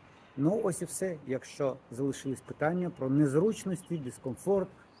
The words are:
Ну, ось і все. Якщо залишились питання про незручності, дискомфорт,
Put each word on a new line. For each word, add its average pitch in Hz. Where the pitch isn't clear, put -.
Ну, 165
ось 180
і -
все. 180
Якщо 131
залишились 131
питання 175
про 131
незручності, 160
дискомфорт, 160